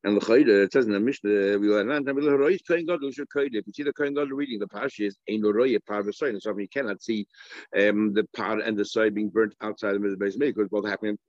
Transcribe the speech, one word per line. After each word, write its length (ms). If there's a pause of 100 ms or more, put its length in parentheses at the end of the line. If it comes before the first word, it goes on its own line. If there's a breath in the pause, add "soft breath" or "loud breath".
And 140
the 40
Chayda, 440
it 80
says 140
in 60
the 60
Mishnah, 640
we 80
learn, 240
"And 120 (120)
we 60
learn, 180
Rosh 260
Kohen 200
Gadol, 240
Rosh 100 (120)
Kohen." 200
If 160
you 40
see 120
the 80
Kohen 220
Gadol 160
reading 280
the 80
Pashas, 480 (160)
Ein 120
Lo 100
Roye 340
Par 160
V'Soy, 280
and 120
so 160
you 80
cannot 340
see, 280 (500 loud breath)
um, 340
the 220
Par 240
and 180
the 80
Soy 260
being 180
burnt 320
outside 340
of 80
the 60
Beis 280
Mikdash, 200
because 140
both 180
happen 280 (120)